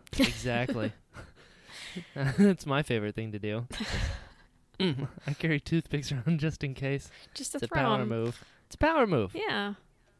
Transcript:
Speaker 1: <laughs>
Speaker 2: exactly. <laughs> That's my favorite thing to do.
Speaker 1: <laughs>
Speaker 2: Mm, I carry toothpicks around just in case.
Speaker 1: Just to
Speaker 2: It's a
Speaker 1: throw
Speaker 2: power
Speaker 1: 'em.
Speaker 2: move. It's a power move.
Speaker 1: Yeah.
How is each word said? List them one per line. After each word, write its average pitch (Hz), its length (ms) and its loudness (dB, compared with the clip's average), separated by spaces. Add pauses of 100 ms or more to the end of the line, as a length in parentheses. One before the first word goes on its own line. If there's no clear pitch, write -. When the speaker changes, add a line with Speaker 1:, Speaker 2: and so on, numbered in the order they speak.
Speaker 1:
<laughs> - 140 -8
Speaker 2:
exactly. 123 800 0
<laughs> - 1200 -18
That's 147 500 4
my 143 180 2
favorite 107 320 0
thing 113 160 -4
to 104 80 -8
do. 107 320 -2
Speaker 1:
<laughs> - 60 -8 (1000)
Speaker 2:
Mm, 143 300 0 (180)
I 143 60 -2
carry 156 260 0
toothpicks 147 500 -2
around 147 300 0
just 151 240 -2
in 139 100 -4
case. 139 380 -4 (220)
Speaker 1:
Just - 180 -8
to 294 60 -4
Speaker 2:
It's 277 80 -4
a - 20 -2
Speaker 1:
throw 330 140 0
Speaker 2:
power 220 180 4
Speaker 1:
'em. 208 80 0
Speaker 2:
move. 117 340 -2 (240)
It's - 100 -16
a - 20 -10
power 302 280 4
move. 123 300 2
Speaker 1:
Yeah. 214 380 -2 (460)